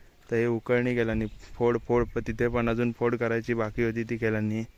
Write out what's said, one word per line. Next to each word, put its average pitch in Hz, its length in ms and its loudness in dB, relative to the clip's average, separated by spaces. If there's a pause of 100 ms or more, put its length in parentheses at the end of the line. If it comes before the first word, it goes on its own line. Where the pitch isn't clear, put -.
(300)
तर 120 60 0
हे 117 100 4
उकळणी 120 480 0
गेला 117 180 2
आणि 110 140 0
फोड, 120 520 -2
फोड, 120 280 2
प-, 117 200 -6
तिथे 117 220 0
पण 117 200 0
अजून 117 240 0
फोड 120 240 0
करायची 117 380 -2
बाकी 113 300 0
होती, 113 200 -2
ती 117 120 -4
केला 110 240 0
नाही. 107 240 -2 (140)